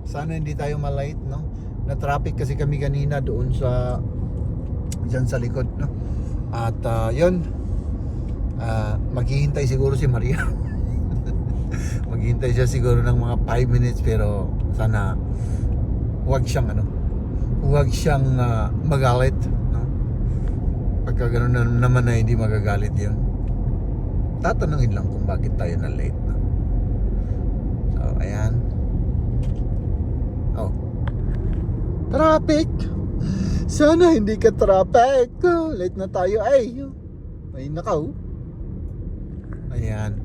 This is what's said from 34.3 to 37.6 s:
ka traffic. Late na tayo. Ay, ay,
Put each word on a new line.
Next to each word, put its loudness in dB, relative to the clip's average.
ka 4
traffic. 4
Late -4
na -6
tayo. 0
Ay, 2
ay, -10